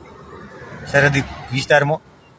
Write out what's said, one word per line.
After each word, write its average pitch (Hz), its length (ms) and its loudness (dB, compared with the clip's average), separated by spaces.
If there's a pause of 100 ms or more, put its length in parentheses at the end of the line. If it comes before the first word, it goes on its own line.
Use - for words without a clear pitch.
(880)
સરહદી 139 380 4 (280)
વિસ્તારમાં, 143 480 2 (380)